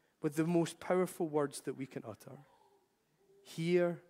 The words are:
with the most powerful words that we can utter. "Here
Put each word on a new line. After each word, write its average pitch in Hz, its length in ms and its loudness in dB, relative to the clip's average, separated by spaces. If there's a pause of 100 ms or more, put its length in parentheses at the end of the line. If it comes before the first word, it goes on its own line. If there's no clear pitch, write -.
(200)
with 151 160 -2
the 160 120 2
most 170 320 2
powerful 180 500 0
words 143 320 0
that 131 160 -6
we 131 80 -6
can - 180 -12
utter. 113 360 -14 (1040)
"Here 170 680 2